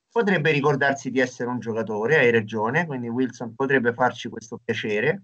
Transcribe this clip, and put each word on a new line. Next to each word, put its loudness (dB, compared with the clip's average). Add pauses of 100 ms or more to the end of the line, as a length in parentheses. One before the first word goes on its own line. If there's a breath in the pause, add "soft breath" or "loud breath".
potrebbe 2
ricordarsi 2
di 0
essere -2
un -4
giocatore, 0
hai 6
ragione, 0
quindi -6
Wilson -4
potrebbe 2
farci -2
questo -14
piacere -2